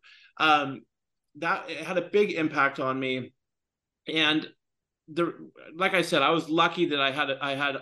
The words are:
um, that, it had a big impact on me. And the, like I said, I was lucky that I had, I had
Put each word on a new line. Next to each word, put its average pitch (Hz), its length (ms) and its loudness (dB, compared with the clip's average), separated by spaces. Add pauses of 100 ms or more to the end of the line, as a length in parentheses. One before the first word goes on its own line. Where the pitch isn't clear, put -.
(380)
um, 147 440 2 (560)
that, 170 320 -4
it 156 160 -8
had 180 140 -2
a 175 100 -6
big 208 220 2
impact 147 480 0
on 131 200 -2
me. 127 340 -4 (760)
And 156 380 0 (640)
the, 170 260 -2 (400)
like 185 200 -2
I 180 80 2
said, 165 200 2
I 143 100 4
was 165 180 0
lucky 170 380 2
that 143 120 -2
I 139 120 2
had, 143 180 -2 (120)
I 139 140 -2
had 139 260 -2